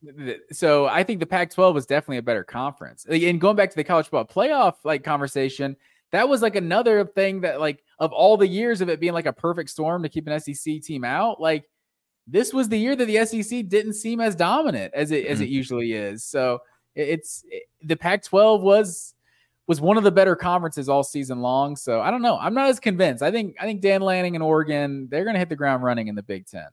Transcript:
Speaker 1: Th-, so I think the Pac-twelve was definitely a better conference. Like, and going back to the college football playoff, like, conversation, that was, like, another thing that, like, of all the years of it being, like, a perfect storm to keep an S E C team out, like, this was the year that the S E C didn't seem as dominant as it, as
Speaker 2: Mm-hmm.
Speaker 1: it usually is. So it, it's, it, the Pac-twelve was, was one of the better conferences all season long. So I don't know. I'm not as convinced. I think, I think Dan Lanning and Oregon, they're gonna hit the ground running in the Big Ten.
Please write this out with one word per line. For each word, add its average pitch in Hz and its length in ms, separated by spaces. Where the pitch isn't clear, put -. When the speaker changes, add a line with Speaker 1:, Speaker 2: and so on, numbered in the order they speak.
Speaker 1:
Th-, 131 220
so 147 360
I 165 160
think 190 160
the 160 80
Pac-twelve 180 480
was 135 100
definitely 143 320
a 120 60
better 117 200
conference. 131 640
Like, 165 140
and 175 180
going 202 160
back 196 140
to - 60
the 151 80
college 165 240
football 120 180
playoff, 240 580
like, 147 200
conversation, 139 720
that 220 160
was, 269 140
like, 220 140
another 208 500
thing 190 360
that, 156 180
like, 151 240
of 156 120
all 196 260
the 196 100
years 202 340
of 180 80
it 156 100
being, 175 140
like, 165 140
a 131 60
perfect 170 360
storm 165 320
to 160 80
keep 151 160
an 151 80
S 151 140
E 143 80
C 156 240
team 147 240
out, 175 360
like, 156 300
this 202 300
was 262 140
the 220 80
year 240 180
that 247 100
the 214 140
S 226 160
E 220 80
C 240 180
didn't 208 320
seem 226 260
as 220 160
dominant 175 600
as 147 160
it, 147 160
as 143 100
Speaker 2:
Mm-hmm. 107 60
Speaker 1:
it 113 60
usually 127 440
is. 104 300
So 127 400
it, 147 140
it's, - 400
it, - 140
the 160 140
Pac-twelve 202 680
was, 196 500
was 165 140
one 175 180
of 214 60
the 202 80
better 190 240
conferences 170 540
all 139 140
season 131 360
long. 135 380
So 117 240
I 143 100
don't 247 100
know. 226 160
I'm 175 160
not 269 160
as 254 120
convinced. 175 420
I 156 80
think, 214 300
I - 20
think 208 160
Dan 196 220
Lanning 185 340
and 165 80
Oregon, 147 680
they're 147 140
gonna 208 160
hit 180 80
the 165 80
ground 139 280
running 117 260
in 104 60
the 101 80
Big 95 240
Ten. 80 260